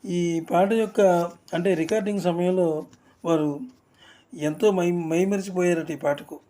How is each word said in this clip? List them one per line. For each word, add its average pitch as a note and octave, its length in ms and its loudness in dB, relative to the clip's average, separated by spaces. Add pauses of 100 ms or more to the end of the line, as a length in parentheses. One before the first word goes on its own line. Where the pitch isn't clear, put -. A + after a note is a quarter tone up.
ఈ E3+ 460 -2
పాట F#3+ 220 4
యొక్క, A3 280 0 (520)
అంటే F3 200 0
రికార్డింగ్ G3+ 460 -2
సమయంలో F3 680 0 (400)
వారు D3+ 340 0 (720)
ఎంతో D#3 380 0
మై-, F3 340 0
మైమరిచిపోయారట F3+ 840 0
ఈ D3+ 40 -6
పాటకు. D3 440 -4 (100)